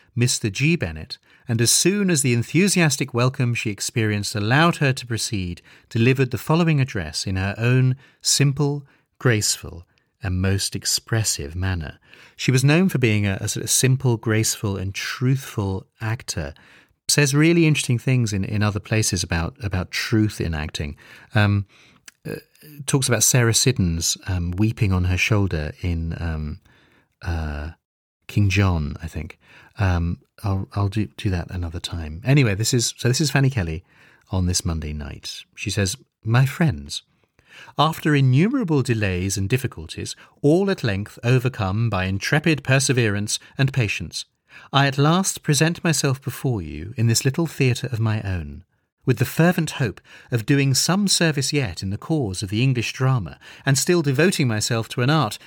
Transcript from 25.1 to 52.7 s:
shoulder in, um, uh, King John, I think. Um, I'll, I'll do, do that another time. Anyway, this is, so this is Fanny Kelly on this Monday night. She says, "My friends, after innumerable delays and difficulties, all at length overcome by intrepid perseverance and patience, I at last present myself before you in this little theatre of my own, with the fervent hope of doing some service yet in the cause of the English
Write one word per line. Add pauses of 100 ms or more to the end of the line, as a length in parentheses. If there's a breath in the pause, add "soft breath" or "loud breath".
shoulder (100)
in,
um, (600 soft breath)
uh, (580)
King
John,
I
think. (400 loud breath)
Um, (220)
I'll,
I'll
do, (100)
do
that
another
time.
Anyway,
this
is,
so
this
is
Fanny
Kelly (460 soft breath)
on
this
Monday
night. (100)
She
says, (280)
"My
friends, (760 loud breath)
after
innumerable
delays
and
difficulties, (240 loud breath)
all
at
length
overcome
by
intrepid
perseverance (200 loud breath)
and
patience, (460 loud breath)
I
at
last
present
myself
before
you
in
this
little
theatre
of
my
own, (420)
with
the
fervent
hope (300 loud breath)
of
doing
some
service
yet
in
the
cause
of
the
English